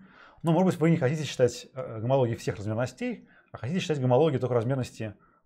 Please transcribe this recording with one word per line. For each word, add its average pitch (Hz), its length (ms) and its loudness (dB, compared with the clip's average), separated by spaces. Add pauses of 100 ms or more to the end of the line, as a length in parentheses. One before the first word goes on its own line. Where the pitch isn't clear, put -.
(420)
но, 165 100 2
может 175 140 4
быть, 175 140 2
вы 160 100 4
не 160 80 4
хотите 156 260 0
считать, - 500 0
э, 123 260 -10
гомологии 120 360 0
всех 104 220 -8
размерностей, 123 680 -6 (240)
а - 60 -16
хотите 160 220 -4
считать 147 220 -2
гомологию 127 380 4
только 123 160 -2
размерности 117 600 -4 (300)